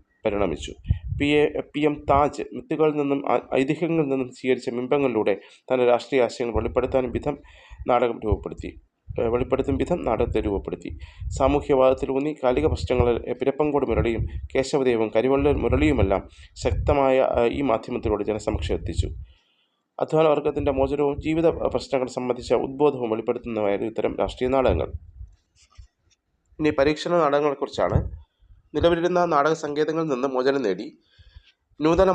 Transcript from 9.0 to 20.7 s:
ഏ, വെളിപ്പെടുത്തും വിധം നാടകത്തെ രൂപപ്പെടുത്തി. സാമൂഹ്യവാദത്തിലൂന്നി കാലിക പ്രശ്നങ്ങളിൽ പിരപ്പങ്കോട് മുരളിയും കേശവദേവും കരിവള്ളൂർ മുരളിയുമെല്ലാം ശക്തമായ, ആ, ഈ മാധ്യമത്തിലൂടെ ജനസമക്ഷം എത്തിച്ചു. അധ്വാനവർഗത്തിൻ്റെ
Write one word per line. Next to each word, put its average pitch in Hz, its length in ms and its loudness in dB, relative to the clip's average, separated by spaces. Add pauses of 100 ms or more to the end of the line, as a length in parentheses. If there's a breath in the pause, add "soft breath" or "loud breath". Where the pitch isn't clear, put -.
ഏ, 113 140 -2
വെളിപ്പെടുത്തും 131 480 -2
വിധം 170 260 -2
നാടകത്തെ 113 400 -2
രൂപപ്പെടുത്തി. 90 440 -6 (460 loud breath)
സാമൂഹ്യവാദത്തിലൂന്നി 135 1040 2
കാലിക 131 320 0
പ്രശ്നങ്ങളിൽ 123 440 6 (240)
പിരപ്പങ്കോട് 139 500 2
മുരളിയും 110 320 2 (280 loud breath)
കേശവദേവും 127 640 2
കരിവള്ളൂർ 139 500 4
മുരളിയുമെല്ലാം 120 580 4 (420 loud breath)
ശക്തമായ, 135 520 2 (220)
ആ, 120 40 4 (160)
ഈ - 20 -2 (100)
മാധ്യമത്തിലൂടെ 110 600 -2
ജനസമക്ഷം 107 480 -2
എത്തിച്ചു. 82 300 -4 (920 soft breath)
അധ്വാനവർഗത്തിൻ്റെ 147 800 0